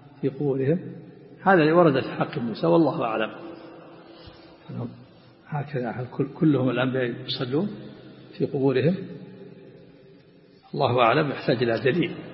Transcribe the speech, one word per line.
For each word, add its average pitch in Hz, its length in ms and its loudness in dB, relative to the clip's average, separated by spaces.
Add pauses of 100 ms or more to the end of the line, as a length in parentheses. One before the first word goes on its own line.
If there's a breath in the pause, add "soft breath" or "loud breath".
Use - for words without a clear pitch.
(220)
في 135 80 0
قبورهم؟ 139 500 0 (640)
هذا 190 180 6
اللي 156 100 6
ورد 156 320 6
في - 80 -8
حق - 260 -4
موسى، 170 300 -4
والله 165 360 4
أعلم. 110 280 -2 (2250)
هكذا، 139 420 -6
هل 113 160 -8 (120)
كل-، 139 220 -2
كلهم 135 300 4
الأنبياء 123 440 0 (120)
يصلون 151 440 -4 (680)
في 147 80 -2
قبورهم؟ 135 500 2 (1800)
الله 127 280 0
أعلم، 135 280 2
يحتاج 123 340 -2
إلى 113 160 0
دليل 127 360 0 (180)